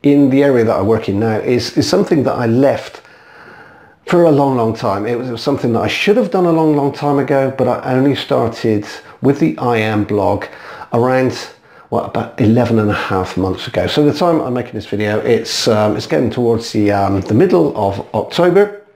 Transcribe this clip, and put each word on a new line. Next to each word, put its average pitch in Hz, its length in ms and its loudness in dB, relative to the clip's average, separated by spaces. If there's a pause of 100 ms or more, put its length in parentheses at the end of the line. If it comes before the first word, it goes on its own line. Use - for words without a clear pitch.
in 143 280 4
the 135 140 4
area 127 200 4
that 110 120 2
I 85 40 0
work 107 300 0
in 98 100 0
now, 110 200 0
is, 123 360 -2
is 156 100 0
something 175 360 2
that 123 140 -2
I 120 100 -2
left 120 560 0 (1040)
for 175 180 4
a 165 60 6
long, 139 260 2
long 113 180 0
time. 104 300 -2
It 120 140 -2
was, 127 100 -6
it 120 40 -6
was 113 100 -10
something 131 320 0
that 95 80 0
I 107 60 -2
should 208 280 0
have 214 140 0
done 180 160 2
a 170 60 2
long, 160 220 2
long 139 160 0
time 143 280 0
ago, 135 320 0
but 131 180 -2
I 131 240 -2
only 131 240 2
started 113 680 -2 (340)
with 139 200 0
the 156 180 0
I 120 180 0
Am 107 280 0
blog 98 420 -2 (480)
around, 127 560 0 (400)
what, - 160 -4
about - 340 -8
eleven 113 380 2
and 104 120 2
a 101 40 -2
half 92 420 -4
months 92 300 -4
ago. 95 200 -4
So - 160 0
the 147 120 2
time 165 260 0
I'm 123 140 -4
making 120 180 -6
this 104 140 -10
video, 104 320 -2
it's, - 500 -2
um, 107 260 2
it's - 120 -6
getting 143 240 0
towards 117 420 -2
the, 104 180 2
um, 98 300 0
the 110 140 -2
middle 170 420 2
of 98 240 -2 (140)
October 180 800 0